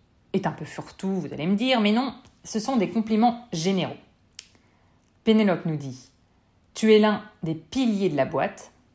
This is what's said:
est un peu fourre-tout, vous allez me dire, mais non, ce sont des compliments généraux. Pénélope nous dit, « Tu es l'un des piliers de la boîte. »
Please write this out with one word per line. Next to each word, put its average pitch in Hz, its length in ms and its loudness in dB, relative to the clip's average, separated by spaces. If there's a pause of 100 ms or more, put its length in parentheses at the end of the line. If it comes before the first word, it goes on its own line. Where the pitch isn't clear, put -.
(340)
est 196 140 0
un 156 40 -2
peu 147 140 -12
fourre-tout, - 480 -8
vous 151 180 -4
allez 143 140 -6
me 196 100 2
dire, 247 240 2
mais 208 120 4
non, 247 240 0 (280)
ce - 160 -6
sont 269 160 -2
des 185 140 2
compliments 220 640 2
généraux. 165 400 -2 (1300)
Pénélope 214 440 2
nous 156 80 -2
dit, « 135 340 -12 (640)
Tu 220 180 4
es 214 60 10
l'un 208 240 4 (220)
des 160 100 -2
piliers 202 560 -2
de 147 60 -4
la 135 100 2
boîte. » 180 460 -4 (240)